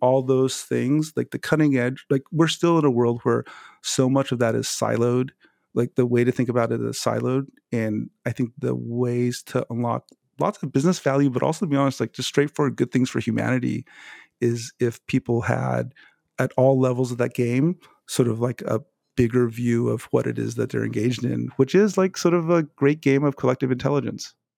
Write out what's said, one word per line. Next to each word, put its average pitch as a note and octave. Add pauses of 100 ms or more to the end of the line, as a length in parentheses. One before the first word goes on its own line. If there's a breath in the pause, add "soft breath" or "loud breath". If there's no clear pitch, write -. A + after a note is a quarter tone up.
all C3
those C3
things, C3+
like, A#2+
the B2+
cutting D3+
edge, B2+
like, C#3 (100)
we're D#3+
still E3+
in D3+
a C#3
world A#2+
where A#2+ (380 loud breath)
so -
much C3+
of B2
that A#2
is A#2
siloed. A#2+ (440 soft breath)
Like, A#2+
the B2
way A#2+
to B2+
think A#2+
about A#2+
it A#2+
is A#2
siloed. B2 (240)
And A2 (160)
I B2
think A#2
the B2+
ways A#2+
to A#2+
unlock A#2+ (320)
lots E3
of C#3+
business D#3+
value, C#3
but B2
also, D#3+
to D3+
be C#3+
honest, C#3
like, A#2
just -
straightforward C#3+
good C3
things B2+
for B2
humanity A#2+ (560 loud breath)
is A#2
if A#2
people A#2+
had, B2 (460 soft breath)
at B2+
all C3
levels B2+
of A#2+
that B2
game, B2+ (300 soft breath)
sort A#2+
of, A2+
like, A#2+
a A2+ (340)
bigger A#2+
view A#2
of A#2
what B2
it A#2
is A2+
that A#2
they're A#2
engaged A#2
in, A#2+
which -
is, G3
like, F#3+
sort E3+
of E3+
a E3+
great D3
game C#3
of C#3+
collective B2+
intelligence. B2+ (240)